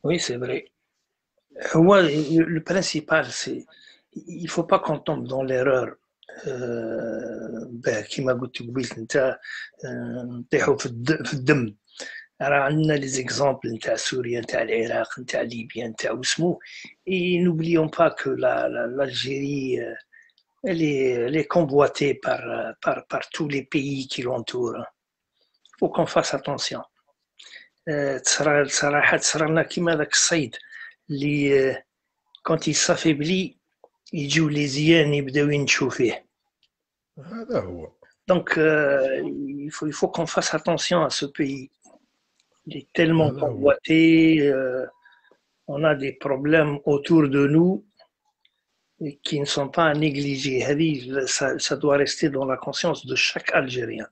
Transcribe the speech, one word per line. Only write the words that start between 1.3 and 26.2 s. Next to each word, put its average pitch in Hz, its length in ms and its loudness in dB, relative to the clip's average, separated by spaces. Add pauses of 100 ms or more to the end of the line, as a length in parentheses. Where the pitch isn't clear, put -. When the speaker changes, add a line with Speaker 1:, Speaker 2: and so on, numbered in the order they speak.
Speaker 1:
هو 185 260 8
le, 156 420 2 (140)
le 156 60 -4
principal, 160 640 0
c'est, 123 400 -8 (500)
il 165 340 -12
faut 170 140 -2
pas 180 160 2
qu'on 147 200 -2
tombe 127 280 -6
dans 131 160 -4
l'erreur. 131 520 0 (520)
Euh, 113 1200 -8
ben, 117 340 -4
كيما 127 300 -2
قلت 123 280 -6
قبيل 120 360 -6
انت، 127 400 -2 (460)
euh, 135 40 -10 (360)
نطيحوا 123 540 0
في - 80 -6
الد-، 123 420 -2
في - 60 -6
الدم. 127 420 0 (640)
راه 139 180 2
عندنا 151 340 2
لي 139 140 -2
زيكزامبل 131 680 -2
نتاع 110 220 -2
سوريا، 120 460 -4
نتاع 120 200 -4
العراق، 113 580 -2
نتاع 127 220 -4
ليبيا، 117 460 -8
نتاع 113 240 -6
وسمو. 143 480 -2 (500)
Et 180 300 0
n'oublions 165 500 2
pas 165 220 2
que - 180 -6
la, 127 380 0
la, 120 200 -4
l'Algérie, 131 920 -2
euh, 117 140 -8 (720)
elle 180 180 -2
est, 135 280 2 (160)
elle 143 120 0
est 151 100 0 (100)
convoitée 143 560 2
par, 123 280 -2
euh, 113 400 -6
par, 135 160 0 (100)
par - 220 -6
tous 156 180 -4
les 139 160 -4
pays 135 440 -4
qui - 160 -8
l'entourent. 120 640 -4 (960)
Faut 175 100 2
qu'on 165 160 0
fasse - 280 0